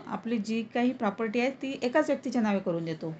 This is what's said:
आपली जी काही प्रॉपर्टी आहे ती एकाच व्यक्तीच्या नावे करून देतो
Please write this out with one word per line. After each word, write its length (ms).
आपली 300
जी 260
काही 300
प्रॉपर्टी 460
आहे 120
ती 300
एकाच 280
व्यक्तीच्या 320
नावे 180
करून 260
देतो 340